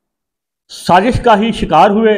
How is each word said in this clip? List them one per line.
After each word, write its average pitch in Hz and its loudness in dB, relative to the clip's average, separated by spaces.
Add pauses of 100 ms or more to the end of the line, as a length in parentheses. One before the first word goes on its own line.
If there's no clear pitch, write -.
(720)
साजिश 190 -2
का 226 2
ही 220 -2
शिकार 190 0
हुए 214 0